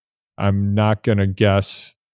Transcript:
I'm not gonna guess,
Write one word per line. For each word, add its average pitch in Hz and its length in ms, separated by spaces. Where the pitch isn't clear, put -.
I'm 101 360
not 107 300
gonna 101 240
guess, 98 680